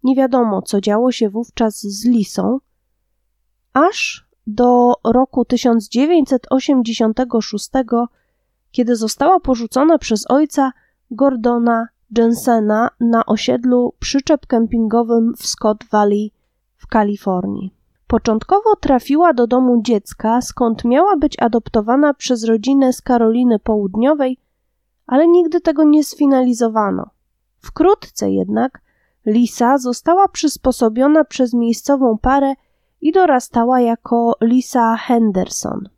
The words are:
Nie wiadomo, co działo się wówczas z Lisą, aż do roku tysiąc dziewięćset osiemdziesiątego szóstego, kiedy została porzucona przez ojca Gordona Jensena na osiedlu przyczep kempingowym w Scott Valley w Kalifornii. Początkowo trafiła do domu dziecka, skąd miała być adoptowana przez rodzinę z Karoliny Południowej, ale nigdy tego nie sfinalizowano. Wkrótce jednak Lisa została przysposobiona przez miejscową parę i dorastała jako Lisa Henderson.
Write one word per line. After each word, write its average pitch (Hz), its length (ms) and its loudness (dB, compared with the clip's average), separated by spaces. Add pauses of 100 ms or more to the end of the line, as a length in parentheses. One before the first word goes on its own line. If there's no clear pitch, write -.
Nie 254 120 2
wiadomo, 240 460 0
co - 180 -2
działo 220 320 0
się 214 180 -2
wówczas 226 500 -4
z 202 240 -12
Lisą, 226 540 0 (1120)
aż - 560 -2 (180)
do 240 480 2 (100)
roku 247 400 0
tysiąc 233 440 0
dziewięćset 269 640 0
osiemdziesiątego 240 880 0
szóstego, 233 680 -4 (600)
kiedy 240 260 0
została 285 440 0
porzucona 262 580 0
przez - 320 -4
ojca 277 420 0 (380)
Gordona 233 760 0 (300)
Jensena 226 680 0 (120)
na 233 260 0
osiedlu 247 720 0
przyczep - 480 -2
kempingowym 226 920 0
w - 100 -14
Scott - 440 -4
Valley 208 420 0 (440)
w - 100 -20
Kalifornii. 202 880 -4 (320)
Początkowo 370 760 0
trafiła 285 520 2
do 240 140 0
domu 247 360 2
dziecka, 226 580 -2
skąd 233 440 -4
miała 320 320 2
być 247 220 -2
adoptowana 233 760 0
przez 233 300 -4
rodzinę 247 480 0
z - 100 -8
Karoliny 233 560 2
Południowej, 233 800 -2 (680)
ale 294 220 4
nigdy 349 320 2
tego 311 240 0
nie 302 200 4
sfinalizowano. 233 1080 0 (480)
Wkrótce - 720 -2
jednak 202 520 -4 (440)
Lisa 240 520 0
została 311 500 0
przysposobiona 269 960 0
przez 247 300 -4
miejscową 233 640 0
parę 277 360 0 (460)
i 311 120 0
dorastała 262 680 2
jako 233 600 0
Lisa 233 560 0
Henderson. 208 1000 -2